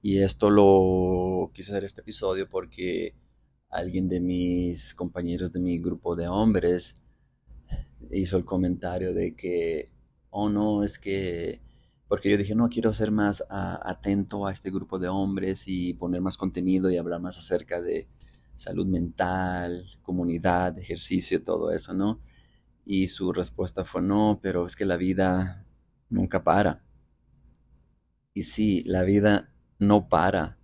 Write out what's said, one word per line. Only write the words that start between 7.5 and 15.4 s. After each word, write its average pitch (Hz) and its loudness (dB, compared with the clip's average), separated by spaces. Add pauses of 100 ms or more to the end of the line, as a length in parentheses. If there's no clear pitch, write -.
hizo 95 -2
el 90 0
comentario 90 -2
de 90 -2
que, 85 -4 (400)
"Oh, 104 -2
no, 104 0
es 101 -2
que", 87 -6 (440)
porque 101 -2
yo 104 4
dije, 101 -2
"No, 117 4
quiero 113 0
ser 107 0
más, 104 0
ah, 95 -6
atento 101 -2
a 95 -4
este 95 -8
grupo 95 -6
de 90 -2
hombres 95 -2